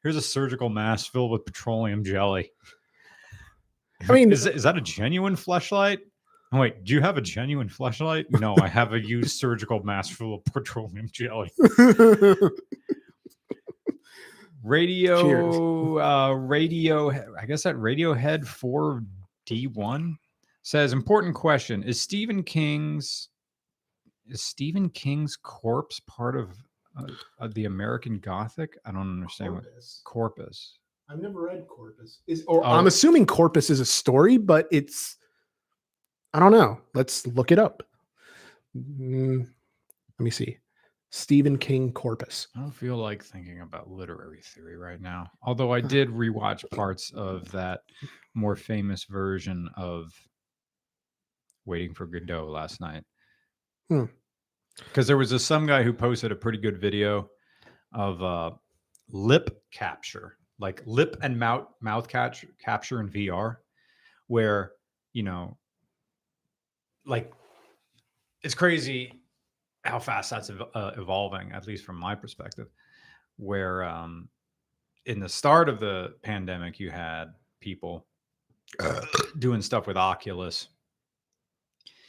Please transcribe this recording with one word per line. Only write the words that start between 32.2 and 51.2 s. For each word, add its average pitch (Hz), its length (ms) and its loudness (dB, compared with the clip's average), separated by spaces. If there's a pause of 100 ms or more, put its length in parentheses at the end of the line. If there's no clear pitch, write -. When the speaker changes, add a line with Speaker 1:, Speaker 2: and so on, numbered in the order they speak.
Speaker 2:
Is, 165 220 -4
or 165 180 6
Speaker 1:
Oh. 123 60 4
Speaker 2:
I'm 170 160 8
assuming 285 400 8
Corpus 165 420 4
is 139 100 4
a 127 60 0
story, 156 540 6
but 165 320 6
it's, - 460 -2 (1160)
I 147 60 2
don't 185 120 10
know. 139 300 6 (140)
Let's 131 320 -2
look 123 240 2
it 170 80 10
up. - 240 0 (920)
Mm, 131 640 -4
let - 840 -14
me 117 80 0
see. - 260 -6 (540)
Stephen 143 480 4
King 131 340 0
Corpus. - 540 -6 (100)
Speaker 1:
I - 40 -10
don't 143 100 -10
feel 123 260 -8
like 104 260 -8
thinking 87 380 -18
about 82 280 -16
literary 85 520 -16
theory 82 360 -20
right 87 220 -16
now. 90 300 -12 (140)
Although 123 280 0
I 123 100 2
Speaker 2:
Huh. 120 60 -4
Speaker 1:
did 135 220 2
rewatch 107 600 -4
parts 95 400 -6
of 95 400 -10
that 92 320 -8 (500)
more 104 220 -2
famous 101 480 -6
version 95 760 -6
of 87 340 -10 (1500)